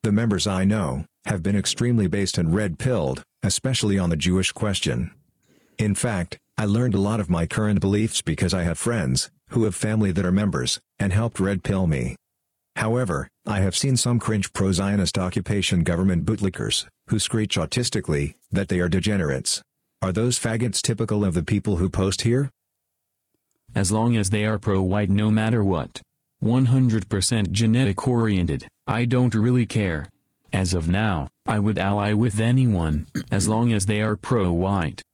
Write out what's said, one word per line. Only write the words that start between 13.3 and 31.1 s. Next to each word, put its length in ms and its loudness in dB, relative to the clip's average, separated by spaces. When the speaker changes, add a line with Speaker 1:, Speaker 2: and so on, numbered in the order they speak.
Speaker 1:
I 140 -2
have 160 0
seen 220 0
some 220 0
cringe 340 -2
pro-Zionist 640 0
occupation 680 0
government 420 2
bootlickers 600 -2
who 120 0
screech 380 -2
autistically 800 -2
that 180 -2
they 100 0
are 80 2
degenerates. 720 0
Are 120 -2
those 260 0
faggots 420 -2
typical 440 0
of 80 2
the 100 0
people 320 0
who 140 0
post 320 -2
here? 280 0
Speaker 2:
As 160 0
long 240 2
as 140 0
they 160 0
are 120 0
pro-white 520 0
no 200 2
matter 320 2
what, 400 -2
one 280 2
hundred 420 2
percent 420 0
genetic 560 2
oriented, 580 0
I 160 0
don't 320 2
really 300 2
care. 420 -2
As 200 0
of 140 0
now, 400 0